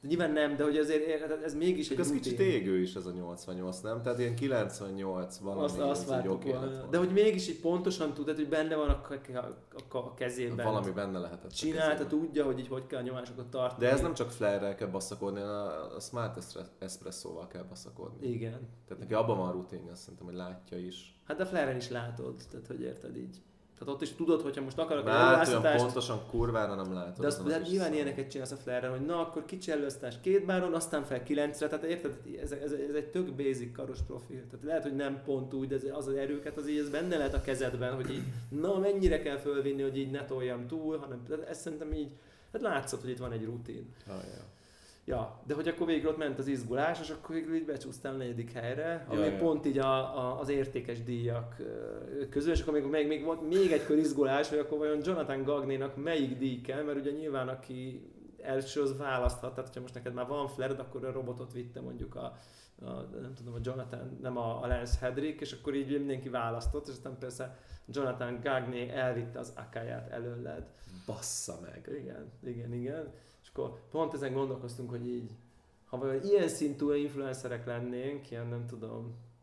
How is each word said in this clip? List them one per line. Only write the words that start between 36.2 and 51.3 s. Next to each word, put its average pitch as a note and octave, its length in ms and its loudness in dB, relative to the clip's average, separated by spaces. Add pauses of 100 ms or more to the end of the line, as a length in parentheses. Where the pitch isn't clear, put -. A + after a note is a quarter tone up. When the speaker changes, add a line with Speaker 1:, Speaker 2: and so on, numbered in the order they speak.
Speaker 1:
az C#3+ 120 -4
így, D3+ 80 2
ez D3 120 0
benne E3+ 280 0
lehet C#3+ 160 2
a C#3+ 80 2
kezedben, B2+ 540 0
hogy B2+ 160 -2
így, - 120 -2 (260)
na, F3+ 300 2
mennyire F#3+ 420 6
kell C#3+ 160 -2
fölvinni, C#3 440 0
hogy C3+ 160 0
így C3+ 140 -2
ne C#3+ 140 -4
toljam B2+ 420 -2
túl, D#3 300 -2
hanem C3+ 240 -8 (280)
ez - 100 -6
szerintem D#3 340 -4
így, D3 160 -2 (440)
hát A3 80 -4
látszott, C#3+ 400 0
hogy B2 80 -6
itt B2 80 -2
van B2 140 -4
egy A2+ 140 -2
rutin. A#2+ 440 -8 (180)
Speaker 2:
Ja, G2+ 60 -8
ja. F#2 300 -10 (640)
Speaker 1:
Ja, - 420 -4
de C#3+ 60 0
hogy D#3 140 0
akkor E3 200 0
végül D#3 220 4
ott D3+ 80 0
ment C#3 220 -2
az C3+ 80 -2
izgulás, C3+ 540 2
és D#3 80 -6
akkor D#3 260 -8
végül D#3+ 200 0
így E3 100 2
becsúsztál C3+ 480 -6
a C3+ 40 -4
negyedik A#2+ 340 -4
helyre, C3+ 580 -2
ami D3+ 100 2
Speaker 2:
Ja, D3+ 60 6
ja. G3 120 2
Speaker 1:
pont D#3 280 4
így C3+ 120 4
a, C3+ 400 4
a, B2+ 220 0
az C#3 100 -2
értékes B2 540 0
díjak, A#2+ 560 -2